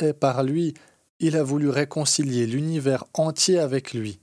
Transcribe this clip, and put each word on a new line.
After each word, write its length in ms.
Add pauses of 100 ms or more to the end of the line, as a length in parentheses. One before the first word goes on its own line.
et 120
par 300
lui, 320 (460)
il 160
a 80
voulu 240
réconcilier 800
l'univers 560 (100)
entier 460
avec 320
lui. 300